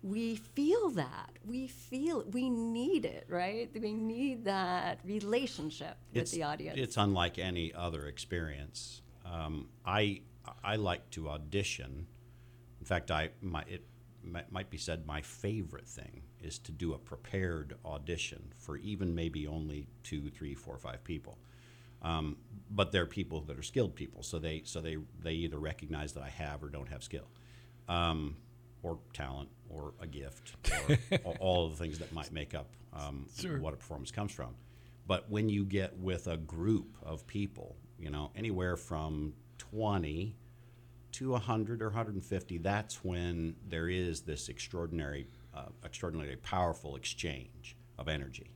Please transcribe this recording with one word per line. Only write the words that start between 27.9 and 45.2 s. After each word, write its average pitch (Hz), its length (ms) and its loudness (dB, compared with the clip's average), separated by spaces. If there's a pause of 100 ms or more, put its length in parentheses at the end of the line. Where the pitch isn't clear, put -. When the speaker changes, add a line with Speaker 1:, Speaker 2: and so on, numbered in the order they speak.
Speaker 2:
or 82 160 -4 (120)
talent, 69 360 -6 (200)
or 73 320 -8
a 87 60 -8
gift, 69 480 -10 (160)
or 640 340 6
Speaker 3:
<laughs> - 60 -4
Speaker 2:
a-, 92 300 2
all 90 260 8
of 80 60 0
the 78 40 -4
things 80 220 0
that 80 140 -6
might 78 180 -4
make 73 240 -4
up, 71 160 -4 (240)
um, 71 320 -4 (100)
Speaker 3:
Sure. 165 220 -2
Speaker 2:
what 78 160 0
a - 20 -8
performance - 360 -8
comes 104 180 0
from. 60 240 -6 (540)
But 92 200 4
when 107 200 6
you 104 160 6
get 95 340 2
with 92 300 0
a 82 80 2
group 82 680 2
of 78 240 -6
people, - 480 -4 (240)
you 78 120 -4
know, 73 260 -2
anywhere 92 400 2
from 78 580 -2 (240)
twenty 101 800 2 (760)
to 131 240 0
a 123 60 4
hundred 113 420 2
or 110 80 2
hundred 107 240 0
and 95 100 -2
fifty, 90 340 -2
that's 101 460 2
when 87 520 2 (120)
there 85 200 2
is 90 320 2
this 76 280 -4
extraordinary, 78 800 -2 (260)